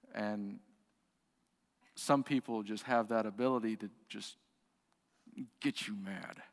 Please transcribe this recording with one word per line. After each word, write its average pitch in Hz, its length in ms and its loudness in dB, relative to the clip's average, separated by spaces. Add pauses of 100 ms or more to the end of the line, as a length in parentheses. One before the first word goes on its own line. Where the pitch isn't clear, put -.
(140)
And 104 440 -4 (1400)
some 139 280 4
people 120 400 0
just 104 220 -4
have 117 240 4
that 113 160 4
ability 113 520 2
to 101 140 -8 (200)
just - 260 -10 (1200)
get - 280 0
you 104 80 -4
mad. 98 460 -8 (100)